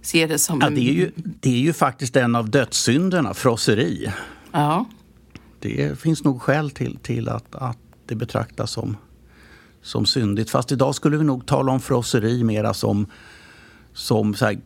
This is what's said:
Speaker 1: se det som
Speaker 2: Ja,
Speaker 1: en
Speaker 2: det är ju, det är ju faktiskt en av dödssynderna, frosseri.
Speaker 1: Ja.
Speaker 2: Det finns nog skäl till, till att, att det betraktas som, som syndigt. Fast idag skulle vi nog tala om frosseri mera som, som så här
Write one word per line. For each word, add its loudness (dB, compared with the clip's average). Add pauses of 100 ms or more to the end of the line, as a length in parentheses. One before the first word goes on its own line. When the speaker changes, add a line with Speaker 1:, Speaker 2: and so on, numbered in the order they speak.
Speaker 1:
se 2
det -2
som 0
Speaker 2:
Ja, 4
Speaker 1:
en 0
Speaker 2:
det 2
är 4
ju, 0
det -4
är 2
ju 2
faktiskt 0
en 4
av 0
dödssynderna, 2
frosseri. 0 (420)
Speaker 1:
Ja. 2 (760)
Speaker 2:
Det -4
finns 0
nog 2
skäl 0
till, -6
till -4
att, -8
att -8 (280)
det -6
betraktas -4
som, -6 (840)
som -2
syndigt. 0
Fast 0
idag 2
skulle 2
vi 2
nog 0
tala 2
om 2
frosseri 0
mera 0
som, 0 (880)
som 0
så 0
här 0